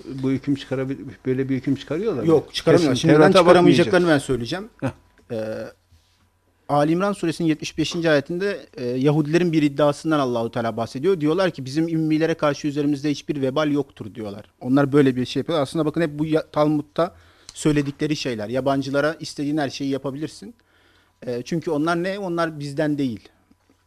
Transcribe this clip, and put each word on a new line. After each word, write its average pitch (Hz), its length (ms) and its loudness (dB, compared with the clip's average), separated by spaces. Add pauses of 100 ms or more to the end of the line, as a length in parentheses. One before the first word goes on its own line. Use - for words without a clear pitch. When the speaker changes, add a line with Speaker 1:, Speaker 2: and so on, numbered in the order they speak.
(240)
Speaker 1:
bu 131 80 0
hüküm 135 240 -2
çıkarabil-, 135 440 -6 (280)
böyle 131 220 -2
bir 135 80 -2
hüküm 135 200 -2
çıkarıyorlar 160 460 -4
mı? 165 60 0
Speaker 2:
Yok, 160 260 2
çıkaramıyorlar. 160 400 4
Speaker 1:
Kesin 127 140 -2
Speaker 2:
Şimdiden 156 100 8 (140)
Speaker 1:
Tevrat'a 185 60 6
Speaker 2:
çıkaramayacaklarını 175 680 6
Speaker 1:
bakmayacak. 151 160 4
Speaker 2:
ben - 40 -12
söyleyeceğim. 135 420 -4 (120)
Speaker 1:
Heh. - 100 -4 (420)
Speaker 2:
Ee, 117 40 -6 (1300)
Ali 147 240 2
İmran 196 200 0
suresinin 165 360 -2
yetmiş 151 300 -4
beşinci 165 320 -2
ayetinde, 165 560 -2 (100)
e, 123 100 -10
Yahudilerin 151 680 2
bir 156 100 4
iddiasından 147 580 2
Allahu 120 300 -2
Teala 113 260 -4
bahsediyor. 139 440 -2
Diyorlar 165 300 2
ki, 139 140 -10
"Bizim 151 240 -2
ümmilere 160 460 0
karşı 151 340 -2
üzerimizde 147 420 0
hiçbir 143 320 -4
vebal 143 300 0
yoktur." 131 420 -6
diyorlar. 104 300 -12 (160)
Onlar 131 320 2
böyle 135 240 6
bir 127 100 -2
şey - 140 -4
yapıyor. 156 200 -2
Aslında 151 260 -2
bakın 151 140 -4
hep 147 180 -2
bu 151 80 -2
ya-, 156 260 0
Talmud'da 151 640 0 (400)
söyledikleri 147 640 -2
şeyler. 107 320 -6
Yabancılara 139 720 0
istediğin 147 380 -6
her 139 120 -2
şeyi 135 200 -6
yapabilirsin. 143 640 -8 (720)
E, 123 180 -6
çünkü 170 260 -4
onlar 165 320 0
ne? 190 160 -4
Onlar 170 400 -4
bizden 143 400 -4
değil. 123 300 -4 (580)